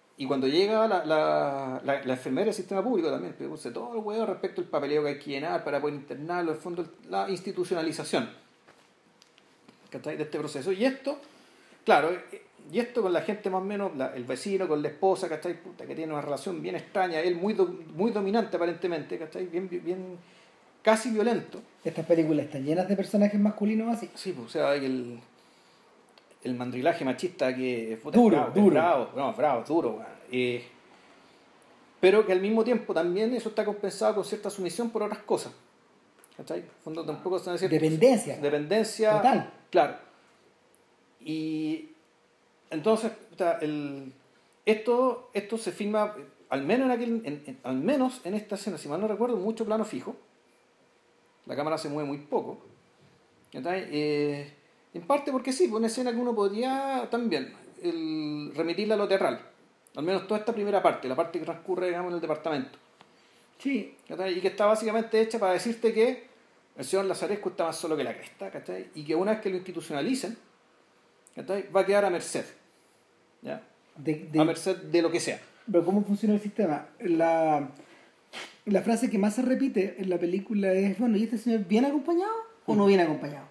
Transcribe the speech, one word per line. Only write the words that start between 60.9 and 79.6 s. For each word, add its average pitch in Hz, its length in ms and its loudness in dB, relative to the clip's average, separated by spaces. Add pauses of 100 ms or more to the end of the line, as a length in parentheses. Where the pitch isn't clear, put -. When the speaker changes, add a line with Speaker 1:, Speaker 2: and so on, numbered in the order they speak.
Speaker 1:
la 131 80 -4
parte 165 240 -2
que 156 60 -8
transcurre, 180 420 -4
digamos, 175 220 -2
en 175 60 -4
el 165 60 -4
departamento. 151 560 -4 (800)
Speaker 2:
Sí. 269 360 -4 (120)
Speaker 1:
¿Cachai? 180 300 -4
Y 180 40 -6
que 190 80 2
está 208 160 2
básicamente 220 560 2
hecha 226 180 0
para 185 140 4
decirte 226 400 0
que 240 320 2 (520)
el 135 60 -8
señor 196 220 0
Lazarescu 185 440 -2
está 180 140 -2
más 165 140 -2
solo 156 180 -2
que 139 80 0
la 131 100 -4
cresta, - 380 -14
¿cachai? 185 440 -10
Y 151 100 -12
que 156 100 0
una 190 160 2
vez 214 100 0
que 196 80 -2
lo 185 60 -2
institucionalicen, 180 800 -4 (1000)
¿cachai? 185 360 -6
Va 185 100 4
a 180 40 4
quedar 202 180 6
a 190 60 2
merced, 160 340 -4 (1000)
¿ya? 139 200 -10 (340)
Speaker 2:
De, 151 340 -4
de 151 100 2
Speaker 1:
A 156 40 8
merced 170 320 0
de 165 260 2
lo 165 80 4
que 165 120 0
sea. - 180 -4 (320)
Speaker 2:
Pero 170 140 4
¿cómo 202 180 4
funciona 208 320 2
el 202 60 0
sistema? 196 480 -2 (100)
La, 160 720 2 (960)
la 190 160 4
frase 226 280 2
que 220 80 0
más 208 180 2
se 254 80 -2
repite 254 560 0